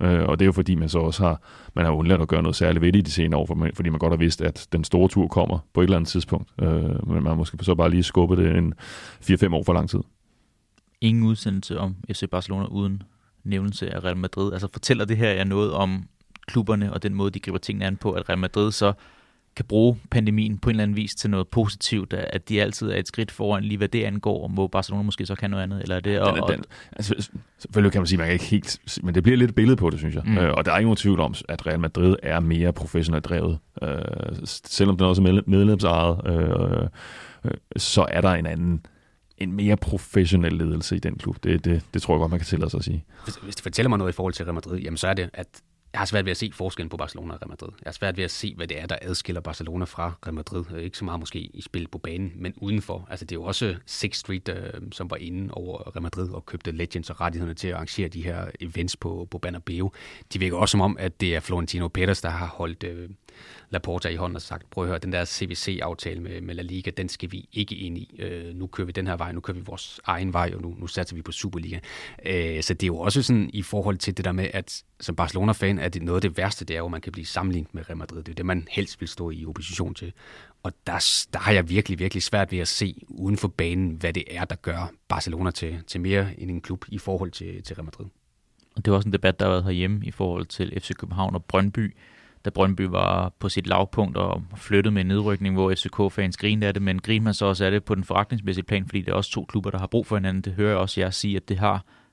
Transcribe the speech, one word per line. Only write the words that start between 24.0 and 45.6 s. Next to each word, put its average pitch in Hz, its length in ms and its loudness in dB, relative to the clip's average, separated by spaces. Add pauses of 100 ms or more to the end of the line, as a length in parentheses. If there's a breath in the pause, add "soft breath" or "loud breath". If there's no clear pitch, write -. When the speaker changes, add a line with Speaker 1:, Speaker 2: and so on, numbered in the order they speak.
Speaker 2:
angår, 101 440 -2
hvor 95 180 2
Barcelona 98 360 -2
måske 101 240 -2
så 98 80 -4
kan 101 160 -2
noget 98 120 -2
andet, 95 200 -4
eller 92 140 -2
er 90 40 -2
det 101 200 0
Speaker 1:
Den 98 160 4
er, - 60 0
Speaker 2:
og, 90 100 2
Speaker 1:
den, - 120 -4 (280 loud breath)
altså, 104 380 -4 (280)
selvfølgelig 101 340 4
kan 101 80 2
man 87 60 2
sige, 90 120 4
man 82 80 0
kan 87 60 2
ikke 90 120 2
helt, - 580 -2
men 90 120 -2
det 90 80 6
bliver 123 160 8
lidt 123 100 8
et 110 60 -6
billede 117 220 8
på 90 140 4
det, 73 80 0
synes 76 160 -2
jeg. 73 120 -2
Speaker 2:
Mm. 107 120 4
Speaker 1:
Øh, 85 160 6
og - 100 2
der 85 80 2
er 82 40 6
ikke 107 100 6
nogen 110 100 6
tvivl 95 240 4
om, 73 140 0 (140)
at - 180 -6
Real 82 140 0
Madrid 87 420 4
er 82 180 0
mere 82 320 4
professionelt 80 520 0
drevet. 82 340 0 (240)
Øh, 76 60 -4 (560)
s-, - 200 -10
selvom 98 320 4
den 92 100 6
også 92 160 6
er - 20 10
medle-, 95 220 8
medlemsejet, 92 800 4
øh, 85 640 2 (560 loud breath)
øh, - 60 -2 (260)
så - 340 4
er 87 100 0
der 95 100 6
en 82 160 2
anden, 82 400 0 (520 soft breath)
en 90 140 -4
mere 104 240 4
professionel 90 760 4
ledelse 82 440 0
i - 20 -2
den - 160 -2
klub. - 300 -6
Det, 85 200 2
det, 85 180 4 (120)
det 87 80 0
tror 87 120 2
jeg 78 40 4
godt, 82 120 2
man 87 100 0
kan - 60 -4
tillade 80 240 0
sig - 80 -4
at - 60 -4
sige. 82 200 -4 (200 loud breath)
Speaker 3:
Hvis, 113 100 -8
hvis 101 220 -14
det - 60 -10
fortæller 113 260 0
mig 110 100 4
noget 92 140 0
i - 40 -14
forhold 92 180 -2
til 87 100 -8
Real 85 100 -4
Madrid, 85 240 -6
jamen, 85 180 -6
så 90 100 -2
er 95 80 2
det, 90 200 -4
at - 120 -12 (460)